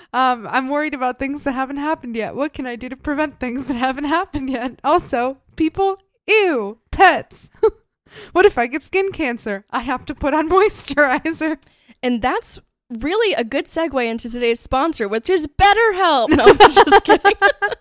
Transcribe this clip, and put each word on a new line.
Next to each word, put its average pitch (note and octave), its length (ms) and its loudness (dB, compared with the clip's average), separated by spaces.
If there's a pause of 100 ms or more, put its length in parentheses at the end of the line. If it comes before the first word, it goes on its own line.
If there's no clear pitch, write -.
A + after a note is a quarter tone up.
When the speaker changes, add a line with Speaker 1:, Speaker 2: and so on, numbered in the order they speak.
(140)
Speaker 1:
Um, B3 340 0
I'm C4 200 -2
worried D4 260 -4
about B3+ 240 -4
things C#4 240 -6
that C#4+ 100 -4
haven't C4 260 -6
happened D4 360 -6
yet. G#3+ 220 -6
What C#4+ 180 -4
can C#4 100 -8
I A#3+ 120 -8
do A#3+ 120 -12
to B3+ 80 -14
prevent D4 440 -6
things B3+ 260 -8
that C#4+ 80 -4
haven't C4 300 -4
happened D4 460 -4
yet? B3 340 -6
Also, C4+ 540 -2 (180)
people, F#4+ 420 -2 (280)
ew, D4+ 520 0 (120)
pets. - 600 2 (100)
<laughs> - 0 - (720)
What F4+ 120 6
if G4+ 140 4
I A#3 80 0
get C#4 160 -8
skin G4 280 -2
cancer? A#3 600 -6
I B3+ 80 -6
have B3+ 260 -6
to C#4+ 100 -10
put C#4+ 200 -2
on D#4+ 140 0
<laughs> - 20 -6
moisturizer. D#4 1040 0 (460)
Speaker 2:
And B3 180 -2
that's D#4 400 -4 (300)
really E4+ 420 -2
a A#3+ 100 -2
good C#4 220 -4
segue C4+ 420 -4
into A3+ 220 -8
today's A#3 320 -2
sponsor, C4 480 -4
which A3+ 220 -4
is E4 160 0
BetterHelp. F#4+ 840 2
No, D4 160 2
I'm E4 140 8
just G4 460 6
Speaker 1:
<laughs> - 0 -
Speaker 2:
kidding. G4+ 280 4 (480)